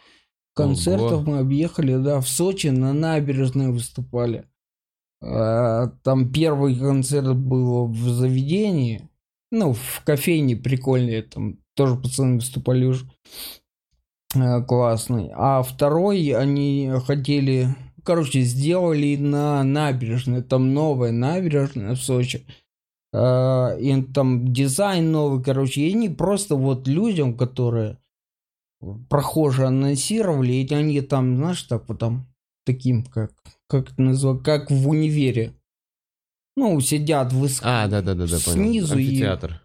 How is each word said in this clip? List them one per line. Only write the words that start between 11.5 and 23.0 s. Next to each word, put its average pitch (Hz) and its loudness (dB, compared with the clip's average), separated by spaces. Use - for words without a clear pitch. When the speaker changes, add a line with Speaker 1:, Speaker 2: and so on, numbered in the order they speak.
Speaker 1:
тоже 135 2
пацаны 127 0
выступали 127 -2
уже. 131 -2
А, 123 2
классный. 120 0
А 131 0
второй 160 0
они 139 0
хотели, 135 0
короче, 156 0
сделали 147 2
на 143 0
набережной, 127 0
там 131 2
новая 135 0
набережная 135 -2
в 127 -6
Сочи. 123 -2